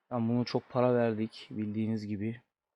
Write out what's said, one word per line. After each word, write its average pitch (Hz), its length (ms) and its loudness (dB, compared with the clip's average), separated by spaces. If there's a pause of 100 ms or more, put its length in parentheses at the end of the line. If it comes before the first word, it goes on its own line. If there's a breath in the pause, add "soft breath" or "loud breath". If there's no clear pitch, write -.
Tamam, 117 200 0
bunu 120 160 2
çok - 240 -2
para 123 260 4
verdik 113 560 0
bildiğiniz 107 560 -2
gibi. 107 340 -4 (340)